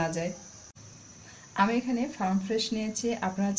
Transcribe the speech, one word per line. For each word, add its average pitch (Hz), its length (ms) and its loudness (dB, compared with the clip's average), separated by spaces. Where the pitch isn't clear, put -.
না 165 140 2
যায়। 170 160 -2
আমি 214 200 6
এখানে 247 220 0
ফার্ম 190 280 2
ফ্রেশ 220 200 0
নিয়েছি, 220 300 -2
আপনারা 196 320 2